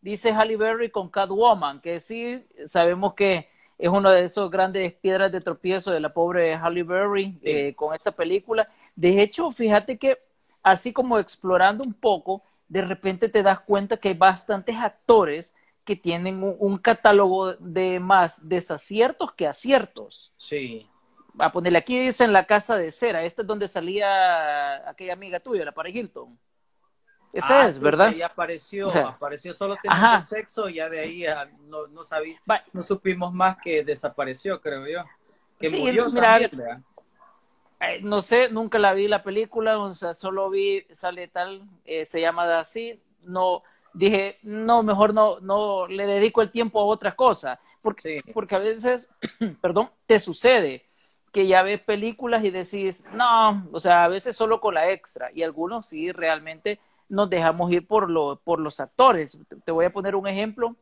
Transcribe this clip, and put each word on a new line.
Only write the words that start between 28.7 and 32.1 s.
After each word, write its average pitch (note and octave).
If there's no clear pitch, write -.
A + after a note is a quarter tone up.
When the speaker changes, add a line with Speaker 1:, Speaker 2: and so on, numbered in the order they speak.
Speaker 1:
O -
sea, D3+
Speaker 2:
apareció C#3+
solo G3
teniendo G#3
Speaker 1:
ajá. A3
Speaker 2:
sexo, G#3+
ya D#3+
de E3
ahí, E3+
ah, D3
no, D3+
no D#3
sabí, D#3+